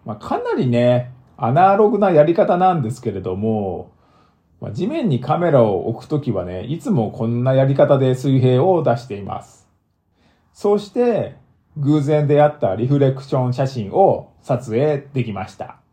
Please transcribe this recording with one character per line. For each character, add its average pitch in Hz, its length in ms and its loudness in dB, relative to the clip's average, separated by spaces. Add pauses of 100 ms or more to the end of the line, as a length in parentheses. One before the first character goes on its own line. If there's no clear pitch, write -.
ま 107 80 -10
あ、 - 20 -10
か - 240 -6
な 480 160 -4
り 214 100 -2
ね、 123 460 0 (300)
ア 120 120 -2
ナ 190 240 4
ロ 214 120 4
グ 202 100 -2
な 196 120 2
や 151 120 6
り 170 100 2
方 180 240 2
な 185 160 2
ん 165 80 -2
で 110 100 -4
す - 100 -12
け 107 120 -6
れ 95 80 -8
ど 92 160 -6
も、 101 540 -4 (680)
ま 104 100 -12
あ、 - 20 -12
地 135 160 -4
面 294 200 -4
に 127 140 0
カ 156 160 -2
メ 170 140 0
ラ 131 120 6
を 98 240 0
置 117 140 -6
く - 80 -20
と 151 100 -2
き 123 140 -4
は 92 100 -4
ね、 92 220 -10
い 156 140 -8
つ 262 120 -6
も 113 200 0
こ 113 160 -6
ん 120 180 -2
な 135 80 0
や 135 100 4
り 139 120 0
方 143 220 4
で 131 160 2
水 135 280 0
平 127 200 4
を 175 220 2
出 139 140 0
し - 100 -14
て 104 80 -10
い 98 80 -12
ま 95 180 -10
す。 - 280 -20 (840)
そ 208 260 0
し 208 120 -6
て、 240 480 -2 (400)
偶 147 240 2
然 151 260 0
出 147 140 4
会 147 80 6
っ 147 100 -8
た 95 160 -2
リ 117 120 -2
フ 139 120 2
レ 135 140 2
ク - 100 -10
シ - 100 -8
ョ 131 120 0
ン 123 80 -2
写 135 140 -2
真 107 260 -8
を 170 480 2
撮 123 300 -6
影 139 420 -2
で 127 100 -2
き 110 80 -8
ま 95 160 -8
し - 80 -20
た。 - 220 -16 (160)